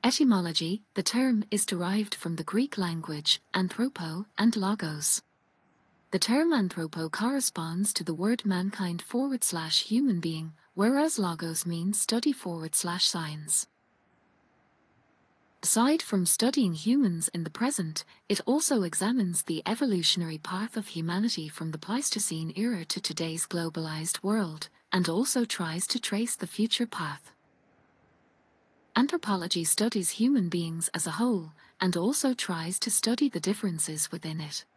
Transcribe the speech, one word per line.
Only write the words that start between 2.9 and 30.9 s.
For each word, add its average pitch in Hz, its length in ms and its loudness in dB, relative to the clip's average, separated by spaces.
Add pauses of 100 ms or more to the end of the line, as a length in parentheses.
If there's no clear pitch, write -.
anthropo, 185 720 -2 (100)
and 226 200 6
logos. 190 680 0 (880)
The 190 80 0
term 302 340 4
anthropo 165 580 0
corresponds 202 840 0
to 170 100 -4
the 165 100 -2
word 208 300 0
mankind 185 560 0
forward 262 420 -2
slash 160 420 0
human 226 360 2
being, 160 320 -4 (220)
whereas 277 440 2
logos 165 460 -2
means 170 360 0
study 240 320 2
forward 165 420 -6
slash 175 320 0
science. 151 600 -2 (2000)
Aside 277 400 4
from 185 240 2
studying 226 480 4
humans 180 580 2
in 170 120 -2
the 160 60 -6
present, 196 540 -2 (240)
it 202 160 0
also 269 380 2
examines 190 600 0
the 160 200 -4
evolutionary 180 720 2
path 185 400 -6
of 214 120 -6
humanity 175 600 -2
from 160 220 -8
the 156 80 -8
Pleistocene 170 760 -2
era 202 300 -2
to - 160 -6
today's 165 460 -4
globalized 160 760 -4
world, 190 460 -2 (240)
and 180 160 2
also 233 380 2
tries 170 400 -2
to - 120 -2
trace 226 380 -2
the - 100 -6
future 226 400 0
path. 151 460 -8 (1600)
Anthropology 196 680 0
studies 208 460 2
human 226 380 2
beings 165 460 -2